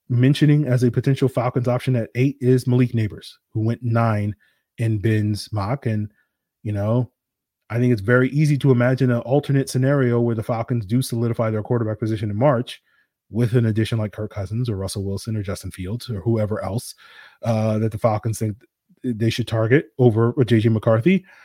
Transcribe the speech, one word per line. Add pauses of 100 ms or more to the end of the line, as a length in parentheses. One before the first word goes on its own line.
(100)
mentioning
as
a
potential
Falcons
option
at
eight
is
Malik
Nabers, (160)
who
went
nine (440)
in
Ben's
mock.
And, (520)
you
know, (560)
I
think
it's
very
easy
to
imagine
an
alternate
scenario
where
the
Falcons
do
solidify
their
quarterback
position
in
March (460)
with
an
addition
like
Kirk
Cousins
or
Russell
Wilson
or
Justin
Fields
or
whoever
else, (480)
uh,
that
the
Falcons
think (480)
they
should
target
over (140)
J
J
McCarthy. (180)